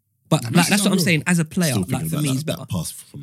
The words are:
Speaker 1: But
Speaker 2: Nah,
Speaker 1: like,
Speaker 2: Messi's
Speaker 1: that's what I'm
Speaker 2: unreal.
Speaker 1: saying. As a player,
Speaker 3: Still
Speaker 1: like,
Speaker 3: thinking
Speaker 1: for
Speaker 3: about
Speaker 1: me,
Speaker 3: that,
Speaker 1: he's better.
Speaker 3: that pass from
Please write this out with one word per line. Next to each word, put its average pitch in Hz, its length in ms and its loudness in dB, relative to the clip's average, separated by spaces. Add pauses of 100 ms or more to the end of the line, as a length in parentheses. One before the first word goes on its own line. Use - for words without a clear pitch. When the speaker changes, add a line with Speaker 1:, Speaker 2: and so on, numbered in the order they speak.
(280)
Speaker 1:
But 156 140 0
Speaker 2:
Nah, 117 60 -6
Speaker 1:
like, 170 160 4
Speaker 2:
Messi's - 40 0
Speaker 1:
that's 208 140 4
what 220 40 4
I'm 190 60 2
Speaker 2:
unreal. 185 120 2
Speaker 1:
saying. 160 220 2
As 175 120 4
a 156 60 0
player, 160 260 0
Speaker 3:
Still 113 100 0
Speaker 1:
like, 90 80 -4
Speaker 3:
thinking 131 200 -4
Speaker 1:
for 160 60 -4
Speaker 3:
about 147 80 -2
Speaker 1:
me, 147 60 0
Speaker 3:
that, 131 40 0
Speaker 1:
he's 131 100 -2
better. - 180 -4
Speaker 3:
that - 80 -14
pass - 220 -4
from - 300 -18